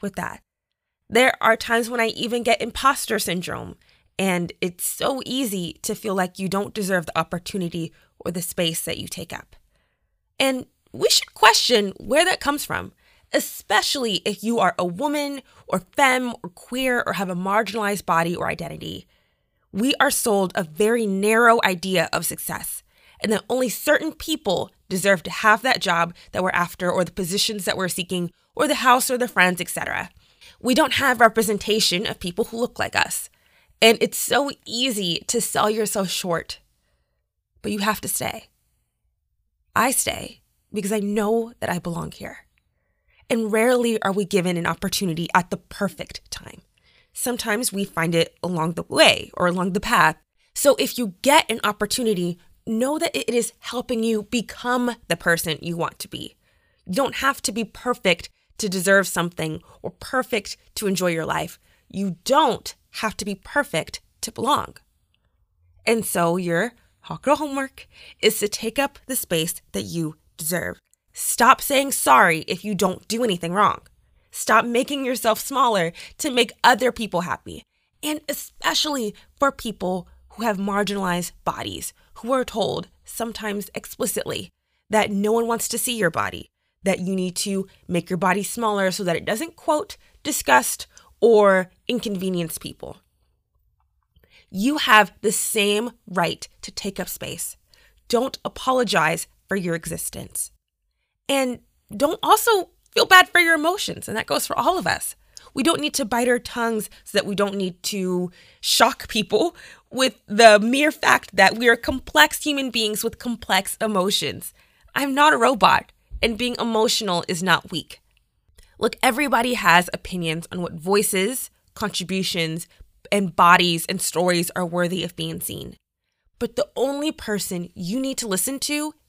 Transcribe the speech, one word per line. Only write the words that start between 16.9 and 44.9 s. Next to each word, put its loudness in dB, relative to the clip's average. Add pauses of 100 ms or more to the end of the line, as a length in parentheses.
or -2
have -4
a -4
marginalized -2
body 0
or -4
identity. -10 (680)
We 0
are 4
sold 0
a -2
very 0
narrow 4
idea 0
of -2
success, -8 (400)
and 0
that 0
only 0
certain 0
people -4 (180)
deserve 0
to -10
have 2
that 0
job 0 (180)
that -2
we're 0
after -2
or 0
the -6
positions -4
that -2
we're -2
seeking -4 (260)
or 2
the -2
house 4
or 0
the -2
friends, 2
et -6
cetera. -6 (500)
We 0
don't 4
have 2
representation 2
of -6
people -4
who -10
look -4
like -4
us. -2 (500)
And 8
it's -2
so 0 (160)
easy -4
to -2
sell 0
yourself -2
short, -6 (1040)
but -6
you -4
have 0
to -8
stay. -6 (1300)
I 4
stay -4 (300)
because -4
I 0
know 0
that -4
I -4
belong -8
here. -16 (920)
And 0
rarely 2
are 0
we 0
given 0
an -2
opportunity -2